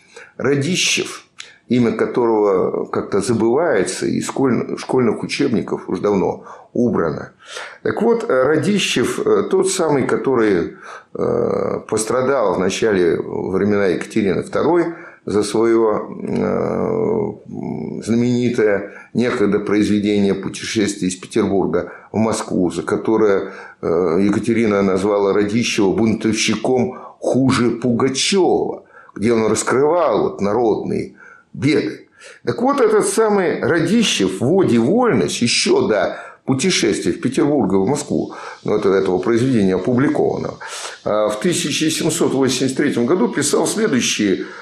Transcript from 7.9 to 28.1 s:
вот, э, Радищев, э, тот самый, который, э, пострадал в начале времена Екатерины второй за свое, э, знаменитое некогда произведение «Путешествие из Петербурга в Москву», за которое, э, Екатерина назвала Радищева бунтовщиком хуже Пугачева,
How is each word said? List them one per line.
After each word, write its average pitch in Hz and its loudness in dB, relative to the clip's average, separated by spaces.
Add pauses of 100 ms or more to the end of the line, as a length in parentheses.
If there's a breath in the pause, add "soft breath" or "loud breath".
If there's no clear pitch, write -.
вот, 226 2
э, 131 2
Радищев, 147 0
э, 104 2
тот 185 2
самый, 147 0
который, 107 0 (380 loud breath)
э, - -2
пострадал 117 0
в 90 -2
начале 92 2
времена 98 0
Екатерины 90 0
второй 160 2 (400 loud breath)
за 101 2
свое, 113 2 (100)
э, 90 -2 (720)
знаменитое 117 0 (220 loud breath)
некогда 104 2
произведение 101 2
«Путешествие - -4
из - -4
Петербурга 95 0 (200 loud breath)
в 98 -4
Москву», 104 0
за 82 -4
которое, 104 0 (300 loud breath)
э, 87 0
Екатерина 104 2
назвала 98 2
Радищева 104 2
бунтовщиком 110 0 (200 loud breath)
хуже 123 2
Пугачева, 127 0 (320 loud breath)